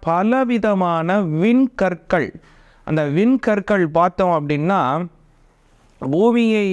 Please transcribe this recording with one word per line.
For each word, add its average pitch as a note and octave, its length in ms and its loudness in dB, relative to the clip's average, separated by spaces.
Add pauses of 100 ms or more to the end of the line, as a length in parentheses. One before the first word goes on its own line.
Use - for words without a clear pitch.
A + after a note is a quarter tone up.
பலவிதமான G3 1200 0 (220)
விண்கற்கள், F#3+ 880 0 (540)
அந்த D#3 180 -2 (160)
விண்கற்கள் G#3 680 0
பார்த்தோம் F3 500 0
அப்படின்னா, D3+ 440 -2 (1200)
பூமியை G#3+ 720 2